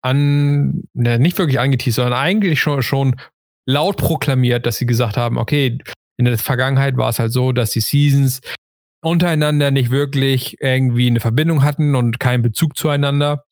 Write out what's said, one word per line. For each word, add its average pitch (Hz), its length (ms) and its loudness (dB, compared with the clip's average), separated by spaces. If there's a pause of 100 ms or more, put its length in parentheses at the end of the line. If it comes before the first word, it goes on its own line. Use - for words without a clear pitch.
an-, 143 800 0 (100)
ne, 120 260 2
nicht 170 180 2
wirklich 139 240 0
angeteasert, 127 420 0
sondern 123 160 0
eigentlich 175 400 0
schon, 143 240 0
schon 135 320 0 (500)
laut 147 300 0
proklamiert, 127 720 0
dass 113 100 -2
sie 123 100 -4
gesagt 117 300 0
haben, 120 220 -2
okay, 127 400 -2 (400)
in 120 60 0
der 120 140 2
Vergangenheit 131 580 0
war 120 140 0
es 117 100 -4
halt 113 140 -2
so, 127 180 0
dass 120 200 -2
die 110 100 -2
Seasons 139 580 2 (640)
untereinander 151 680 2
nicht 131 220 0
wirklich 135 680 -2
irgendwie 127 460 0
eine 117 120 2
Verbindung 147 420 0
hatten 147 320 2
und 120 280 0
keinen 123 200 2
Bezug 120 360 0
zueinander. 143 760 0